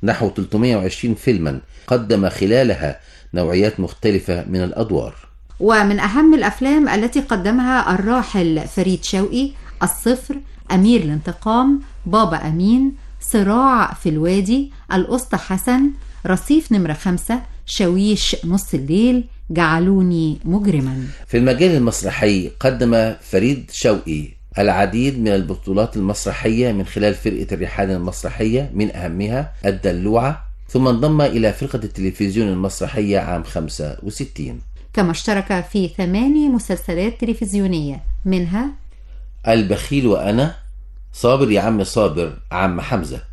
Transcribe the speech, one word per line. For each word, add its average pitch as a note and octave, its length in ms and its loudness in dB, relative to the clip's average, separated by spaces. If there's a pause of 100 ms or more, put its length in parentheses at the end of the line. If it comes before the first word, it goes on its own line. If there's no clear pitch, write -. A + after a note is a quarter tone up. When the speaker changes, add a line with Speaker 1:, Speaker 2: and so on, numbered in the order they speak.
Speaker 1:
نحو A2 260 0
تلتمية G#2+ 480 0
وعشرين G2+ 380 -2
فيلما، E2 460 0 (260)
قدم G#2+ 420 2
خلالها G2+ 720 2 (340)
نوعيات F2+ 460 2
مختلفة F2+ 680 -2
من F2+ 160 -2
الأدوار. F2+ 500 -4 (460)
Speaker 2:
ومن G3+ 400 4
أهم D4 340 6
الأفلام C4+ 540 2
التي A#3 320 0
قدمها B3 760 0
الراحل F#3+ 640 0
فريد F#3 440 -2
شوقي: A3+ 460 0 (320)
الصفر، B3+ 540 0 (360)
أمير G3+ 280 6
الانتقام، G#3+ 800 0 (260)
بابا F3 420 2
أمين، A3 440 2 (280)
صراع A3+ 720 2
في - 160 -4
الوادي، F#3+ 640 0 (200)
الأسطى G#3 440 0
حسن، B3 540 0 (360)
رصيف C#4+ 460 2
نمرة F3+ 200 2
خمسة، F3+ 480 -2 (260)
شاويش G3 760 2
نص F#3 300 -2
الليل، G#3+ 500 2 (260)
جعلوني E3+ 920 2
مجرما. D3 640 0 (200)
Speaker 1:
في - 100 -2
المجال C3 400 4
المسرحي G#2 760 2 (100)
قدم A#2 600 2
فريد A#2+ 520 0
شوقي D#2 560 0 (300)
العديد G2+ 600 2
من A2 100 0
البطولات F#2+ 680 0
المسرحية A2 760 0
من G2 140 -2
خلال G2+ 280 0
فرقة G2 380 -4
الريحان F#2+ 380 -2
المسرحية، A2 840 -2
من G#2 220 -2
أهمها G2+ 560 -4 (140)
الدلوعة، G2 840 0 (180)
ثم C3 200 2
انضم D3 320 4
إلى A2+ 320 2
فرقة - 320 -6
التلفزيون G2 640 -2
المسرحية F#2+ 680 -2
عام F2 240 -2
خمسة D2+ 600 -6
وستين. B2 580 -10 (320)
Speaker 2:
كما F#3+ 180 2
اشترك F#3+ 600 -2
في F#3+ 160 0
ثماني B3 600 2
مسلسلات G3 720 -2
تلفزيونية، F#3+ 800 -2 (240)
منها F#3+ 440 0 (800)
Speaker 1:
البخيل A#2 580 2
وأنا، A2 480 2 (580)
صابر C3 380 2
يا G2+ 100 4
عم G#2 240 2
صابر، E2+ 480 0 (200)
عم F2+ 280 0
حمزة. D2+ 400 -4 (120)